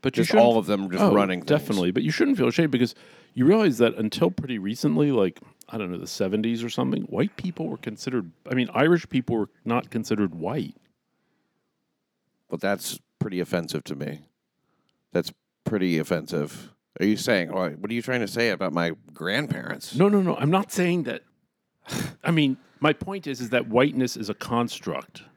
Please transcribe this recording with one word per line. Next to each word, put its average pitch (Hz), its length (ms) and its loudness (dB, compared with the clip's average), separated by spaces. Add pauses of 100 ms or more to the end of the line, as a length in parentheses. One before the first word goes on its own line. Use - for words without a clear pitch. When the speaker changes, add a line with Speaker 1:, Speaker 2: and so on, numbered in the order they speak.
Speaker 1:
But 131 140 -2
you 175 60 4
Speaker 2:
Just 170 80 2
Speaker 1:
shouldn't 160 160 8
Speaker 2:
all 117 120 6
of 95 80 0
them 98 240 -2
just 92 120 2
Speaker 1:
Oh, 180 120 6
Speaker 2:
running 92 260 4
things. - 80 -10
Speaker 1:
definitely. 113 420 2
But 95 120 0
you 151 80 0
shouldn't 277 280 2
feel 123 100 4
ashamed 160 240 2
because 123 220 2 (400)
you 127 100 2
realize 180 340 6
that - 180 6
until 117 340 0
pretty 127 280 -6
recently, 147 540 0
like, 98 260 2 (300)
I - 100 -10
don't 92 140 -4
know, 87 60 -6
the 90 80 -10
seventies 107 580 -2
or 120 60 -6
something, 131 340 -2
white 165 320 -2
people 165 320 -6
were - 80 -6
considered, 110 540 -6 (200)
I 127 40 -2
mean, 127 200 0
Irish 160 340 4
people 123 280 0
were 104 120 0 (160)
not 117 260 0
considered 104 440 0
white. 85 400 -6 (1700)
Speaker 2:
Well, 85 100 -8
that's - 400 -4 (200)
pretty 92 220 -4
offensive 82 440 -4
to - 100 -8
me. 73 280 -10 (880)
That's 87 200 -2 (320)
pretty 92 340 0
offensive. 76 720 -4 (280)
Are 95 80 2
you 104 100 4
saying, 92 360 0
what, 85 260 -2
what 101 120 -8
are 117 40 -6
you 120 80 -4
trying 123 180 -2
to 104 80 -4
say 117 220 0
about 90 220 -2
my 85 200 0 (220)
grandparents? 104 800 -6
Speaker 1:
No, 185 140 4
no, 208 140 4
no. 180 140 0
I'm 143 140 0
not 190 220 0
saying 180 320 0
that. 120 180 -8 (540)
<sighs> - 480 -8
I 165 60 0
mean, 147 260 2 (240)
my 151 120 4
point 190 340 -6
is, 131 140 -8
is 117 100 -6
that 123 180 0
whiteness 127 480 2
is 101 120 -6
a 104 60 -4
construct. - 880 -4 (140)